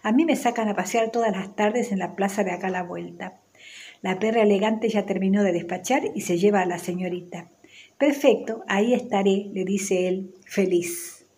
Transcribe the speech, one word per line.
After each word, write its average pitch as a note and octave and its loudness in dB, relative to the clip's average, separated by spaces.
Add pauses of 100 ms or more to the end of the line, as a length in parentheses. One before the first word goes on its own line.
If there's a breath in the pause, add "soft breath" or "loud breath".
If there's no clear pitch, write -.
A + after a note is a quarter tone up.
A A3 0
mí D4+ 6
me D4 2
sacan A#3 0
a G3+ -2
pasear A3 0
todas A3+ 0
las F#3+ -6
tardes G#3+ 0
en F#3+ -2
la F3 -6
plaza G3 0
de F#3 0
acá F#3 -6
a F#3 -2
la F3+ -4
vuelta". F3 -10 (640 loud breath)
La F#3 -2
perra A3 2
elegante G#3+ 2
ya G#3 0
terminó F#3+ 2
de F#3+ 4
despachar F3+ -2 (140)
y - -6
se F3 0
lleva G#3 4
a F3+ 2
la F3 -2
señorita. F3+ -6 (500 loud breath)
"Perfecto, C#4 2
ahí G#3+ 2
estaré", G3 0
le F#3 -4
dice F#3 0
él, F#3+ -4 (120)
feliz. - -2 (120)